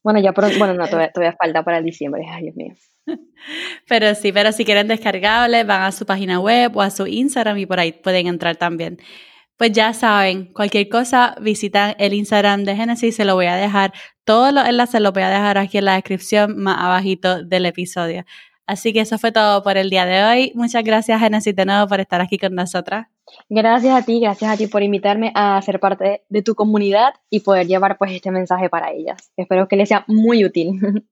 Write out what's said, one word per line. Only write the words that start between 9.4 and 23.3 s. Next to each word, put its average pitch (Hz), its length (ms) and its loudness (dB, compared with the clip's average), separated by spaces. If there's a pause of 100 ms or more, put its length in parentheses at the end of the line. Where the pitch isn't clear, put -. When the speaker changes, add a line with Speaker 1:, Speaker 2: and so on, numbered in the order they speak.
Speaker 2:
Pues 226 160 0
ya 220 200 2
saben, 196 640 0
cualquier 202 340 -2
cosa, 247 540 2
visitan 208 560 0
el 202 160 0
Instagram 202 500 0
de 196 120 -2
Génesis, 233 400 -2
se 214 100 -2
lo 190 80 2
voy 185 120 2
a 175 100 0
dejar 196 360 0 (360)
todos 240 240 4
los 269 160 2
enlaces 240 320 2
los 196 140 0
voy 190 80 0
a 185 80 0
dejar 202 260 2
aquí 196 220 -2
en 196 80 0
la 190 80 2
descripción 202 640 -2
más 196 200 -2
abajito 185 680 0
del 185 200 -2
episodio. 175 640 -6 (400)
Así 202 260 -4
que 214 80 2
eso 220 160 -2
fue 226 160 -2
todo 208 300 2
por 196 160 0
el 190 100 0
día 185 160 0
de 185 180 2
hoy. 240 320 2
Muchas 233 300 -2
gracias, 220 340 0
Génesis, 214 380 0
de 190 80 2
nuevo 202 240 2
por 196 120 0
estar 180 200 -2
aquí 180 160 -2
con 190 180 -4
nosotras. 180 520 -6 (420)